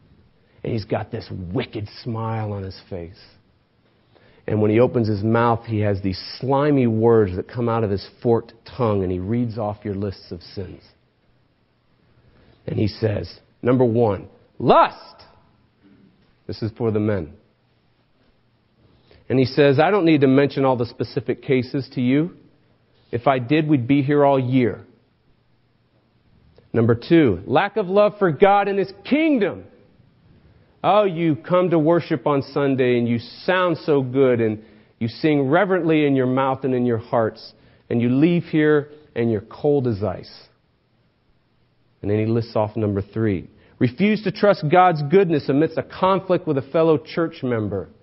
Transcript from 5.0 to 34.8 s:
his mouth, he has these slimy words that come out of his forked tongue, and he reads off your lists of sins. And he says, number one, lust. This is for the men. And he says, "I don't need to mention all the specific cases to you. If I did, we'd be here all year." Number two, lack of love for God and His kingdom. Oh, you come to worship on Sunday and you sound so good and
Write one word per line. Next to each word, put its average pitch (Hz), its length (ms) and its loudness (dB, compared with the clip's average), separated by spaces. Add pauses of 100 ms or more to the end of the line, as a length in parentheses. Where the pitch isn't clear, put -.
his 104 140 -4
mouth, 113 440 0
he 110 140 -4
has 104 200 -2
these 95 200 -6 (200)
slimy 139 460 0
words 110 500 2
that 92 120 -8
come 120 200 -6
out 113 160 -2
of 98 60 -2
his 98 180 -6 (140)
forked 117 320 0 (220)
tongue, 107 260 -2
and 92 100 -4
he 92 60 -4
reads 113 400 -6
off 104 260 -8
your 104 100 -6
lists 98 380 -10
of 85 100 -12
sins. - 400 -16 (1800)
And 110 120 -6
he 107 100 0
says, 101 420 -6 (300)
number 127 240 2
one, 110 440 0 (300)
lust. - 640 -2 (1200)
This - 160 -12
is 110 160 -4
for 117 120 -2
the 107 100 -2
men. 98 340 -4 (1900)
And 123 100 2
he 131 60 4
says, 139 340 4
"I 160 140 4
don't 202 120 2
need 156 180 4
to 139 40 6
mention 135 380 2
all 131 120 2
the 120 100 -4
specific - 560 -6
cases 131 520 -2
to 139 60 -4
you. 139 360 0 (760)
If 120 160 -2
I 135 100 4
did, 151 300 0
we'd 135 180 2
be 139 160 2
here 143 220 2
all 139 160 4
year." 123 440 0 (1900)
Number 117 240 2
two, 123 500 2
lack 170 300 -2
of 214 100 -2
love 202 320 2
for 180 140 2
God 196 340 4
and 196 100 -2
His 190 160 -4 (120)
kingdom. 220 640 0 (1160)
Oh, 202 220 4
you 165 320 0
come 180 340 0
to 165 80 2
worship 160 480 0
on 139 160 2
Sunday 131 560 0
and 120 80 0
you 117 120 0 (260)
sound 180 340 0
so 143 240 0
good 127 380 2
and 107 240 -2 (340)